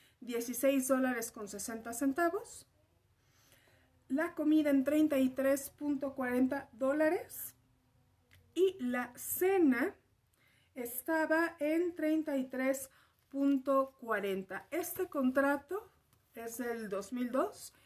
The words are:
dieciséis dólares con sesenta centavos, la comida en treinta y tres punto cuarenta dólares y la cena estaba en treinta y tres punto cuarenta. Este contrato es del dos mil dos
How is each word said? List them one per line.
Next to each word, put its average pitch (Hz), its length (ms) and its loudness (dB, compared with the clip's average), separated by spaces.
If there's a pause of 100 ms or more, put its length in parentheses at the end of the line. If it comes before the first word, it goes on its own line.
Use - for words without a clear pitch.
(200)
dieciséis 247 640 0
dólares 262 460 0
con 208 160 -12
sesenta 226 460 -10
centavos, 339 720 -2 (1400)
la 320 240 -2
comida 302 340 4
en 277 160 4
treinta 302 320 4
y 262 140 4
tres 269 400 0
punto 277 440 -4
cuarenta 254 580 0
dólares 302 840 -2 (960)
y 370 280 2
la 247 360 -4
cena 349 800 2 (800)
estaba 320 840 0
en 330 360 0
treinta 311 420 0
y 262 80 0
tres 262 460 -4 (400)
punto 269 680 2
cuarenta. 196 720 -4
Este 330 360 -4
contrato 285 840 0 (440)
es 226 240 -10
del 233 320 -4
dos 202 240 -6
mil 247 180 -4
dos 320 400 -4 (140)